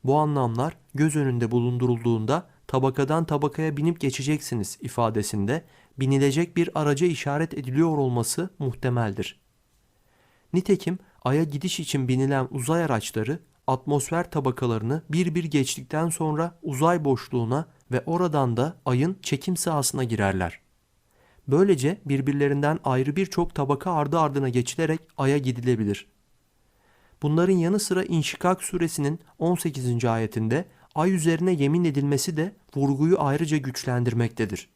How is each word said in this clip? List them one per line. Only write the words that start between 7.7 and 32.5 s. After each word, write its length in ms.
olması 520
muhtemeldir. 800
Nitekim 460
Ay'a 200
gidiş 360
için 280
binilen 440
uzay 320
araçları 560
atmosfer 640
tabakalarını 760
bir 260
bir 80
geçtikten 680
sonra 520
uzay 440
boşluğuna 640
ve 140
oradan 520
da 280
Ay'ın 360
çekim 360
sahasına 460
girerler. 560
Böylece 580
birbirlerinden 800
ayrı 320
birçok 400
tabaka 360
ardı 280
ardına 300
geçilerek 500
Ay'a 200
gidilebilir. 720
Bunların 320
yanı 260
sıra 240
İnşikak 600
suresinin 560
on 160
sekizinci 540
ayetinde 560
Ay 160
üzerine 400
yemin 320
edilmesi 540
de 180